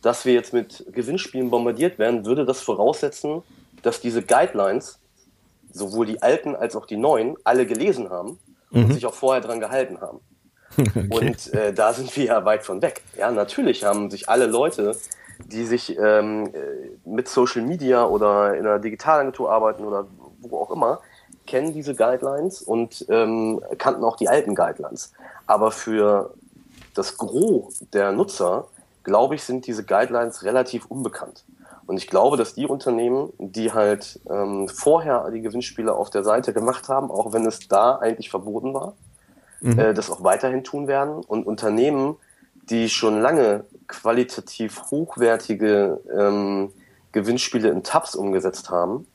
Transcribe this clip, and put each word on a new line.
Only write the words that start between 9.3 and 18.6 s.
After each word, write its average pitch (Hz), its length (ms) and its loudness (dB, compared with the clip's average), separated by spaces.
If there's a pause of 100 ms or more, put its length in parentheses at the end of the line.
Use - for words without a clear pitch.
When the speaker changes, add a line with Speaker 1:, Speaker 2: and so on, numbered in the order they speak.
Speaker 1:
dran 113 200 -6
gehalten 110 400 -2
haben. 78 240 -14
Speaker 2:
<laughs> - 60 -20 (480)
Okay. 101 320 2
Speaker 1:
Und, 113 440 -2
äh, 104 180 0
da 110 220 4
sind 127 220 -8
wir 139 80 0
ja 110 200 2
weit 107 180 4
von 98 200 -4
weg. 156 200 -2 (140)
Ja, 107 140 0
natürlich 117 540 0
haben 101 260 0
sich - 180 -10
alle 120 160 4
Leute, 113 500 0 (520)
die 110 180 -8
sich, 120 340 -2
ähm, 107 540 4
äh, 71 560 -10
mit 113 200 -4
Social 123 340 2
Media 127 420 2
oder 104 500 4
in 101 120 -2